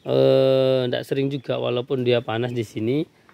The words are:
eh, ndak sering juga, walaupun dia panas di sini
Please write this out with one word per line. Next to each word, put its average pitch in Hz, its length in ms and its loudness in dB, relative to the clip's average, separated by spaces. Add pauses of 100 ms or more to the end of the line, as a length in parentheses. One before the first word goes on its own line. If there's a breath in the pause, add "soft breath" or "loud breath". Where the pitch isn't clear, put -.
eh, 135 840 2
ndak 123 160 -4
sering 139 300 -2
juga, 127 240 -6
walaupun 123 480 -4
dia 120 160 2
panas 120 320 -4
di 120 80 -4
sini 113 420 -4 (300 soft breath)